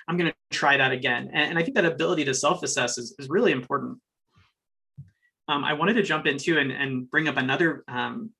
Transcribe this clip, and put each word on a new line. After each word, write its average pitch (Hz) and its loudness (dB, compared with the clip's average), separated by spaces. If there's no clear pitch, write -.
I'm 170 -2
gonna 170 0
try 139 4
that 131 4
again." 127 -2
And, 151 0
and 170 -2
I 165 2
think - -4
that 196 4
ability 160 0
to 131 0
self-assess 143 0
is, 120 -10
is 135 -12
really 190 4
important. 127 -4
Um, 143 -2
I 147 0
wanted 165 2
to 226 4
jump 156 0
into 151 2
and, 135 2
and 131 -4
bring 156 2
up 143 0
another, 139 0
um, 123 -6